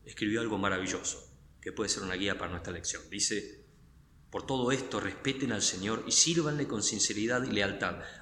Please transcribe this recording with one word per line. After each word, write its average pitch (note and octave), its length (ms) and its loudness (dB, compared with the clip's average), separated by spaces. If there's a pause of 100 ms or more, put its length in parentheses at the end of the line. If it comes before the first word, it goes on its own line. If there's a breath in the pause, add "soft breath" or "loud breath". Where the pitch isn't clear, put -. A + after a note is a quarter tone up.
escribió A2 380 0
algo G#2+ 160 0
maravilloso, F#2+ 760 -2 (300)
que - 100 -8
puede G#2 180 -2
ser G2 140 -2
una F#2 120 -2
guía F#2+ 220 0
para F2 140 -4
nuestra F2 220 -6
lección. - 380 -6
Dice, G2+ 520 -2 (680)
"Por F#2+ 140 -6
todo B2+ 260 2
esto C3 280 0
respeten B2 520 0
al G2+ 100 0
Señor G#2 460 0
y - 40 2
sírvanle D3+ 560 4
con G#2+ 140 -2
sinceridad A2+ 640 2
y B2+ 80 -2
lealtad. G2 480 2 (220 loud breath)